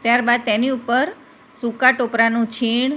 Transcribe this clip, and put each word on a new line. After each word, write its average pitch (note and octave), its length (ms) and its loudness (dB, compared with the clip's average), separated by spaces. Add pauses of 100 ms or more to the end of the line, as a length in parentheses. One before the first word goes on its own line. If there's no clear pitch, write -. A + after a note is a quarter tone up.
ત્યારબાદ A#3+ 380 2
તેની A#3+ 300 0
ઉપર C4 420 -2 (480)
સૂકા A#3+ 300 2
ટોપરાનું A#3 560 0
છીણ A#3+ 500 -2